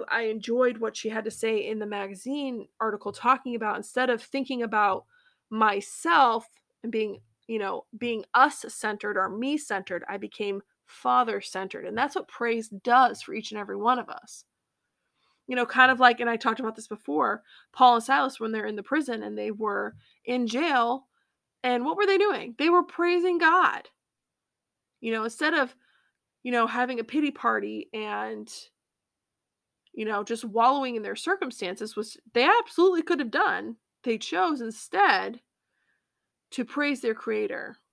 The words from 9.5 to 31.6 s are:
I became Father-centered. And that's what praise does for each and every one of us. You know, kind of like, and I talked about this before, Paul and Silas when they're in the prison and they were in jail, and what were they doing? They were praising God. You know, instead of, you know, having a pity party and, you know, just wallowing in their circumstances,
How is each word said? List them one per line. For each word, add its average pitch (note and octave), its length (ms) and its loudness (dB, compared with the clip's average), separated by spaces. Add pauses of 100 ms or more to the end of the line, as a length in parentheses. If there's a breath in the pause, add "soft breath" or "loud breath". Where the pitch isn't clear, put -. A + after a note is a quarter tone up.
I G3+ 100 -8
became G3+ 440 -6 (240)
Father-centered. G#3+ 1000 -2
And G#3+ 120 -8
that's C#4 180 0
what - 120 -6
praise A3+ 420 -4
does A#3+ 520 4
for - 120 -12
each G#3+ 180 -10
and G#3+ 80 -8
every G3 160 -8
one A#3 240 2
of G3+ 100 -8
us. - 360 -16 (1040)
You B3 60 -2
know, A#3+ 80 0
kind B3+ 260 6
of B3+ 80 0
like, A#3+ 220 8
and A#3 80 0
I A#3 80 0
talked A3+ 240 -2
about A3 160 -6
this A3 100 -16
before, G#3+ 560 -2 (300 soft breath)
Paul B3 220 8
and A3+ 100 0
Silas C4+ 340 0
when A3 140 -4
they're G#3 140 -4
in G#3+ 100 -6
the G3+ 60 -8
prison C4 380 -2
and G#3+ 160 -8
they G#3+ 140 -4
were G#3 460 -4 (260 soft breath)
in B3 240 -2
jail, B3+ 600 0 (540)
and B3 220 0
what D#4+ 140 -4
were G4+ 80 2
they G4 120 4
doing? E4 400 0
They D4+ 120 2
were F4 140 6
praising F4 540 2
God. E4 520 4 (1120)
You A3+ 100 -4
know, A3 140 -2
instead D4+ 280 0
of, C4+ 220 0 (680)
you B3 120 -4
know, A#3+ 140 2
having B3 340 -2
a - 20 -4
pity C#4+ 280 0
party A3 600 -2
and, G#3+ 560 -8 (1400)
you A3 140 -8
know, G#3 180 -2
just A3+ 220 -6
wallowing B3 500 2
in G#3+ 80 -6
their G3+ 140 -8
circumstances, A3 800 -4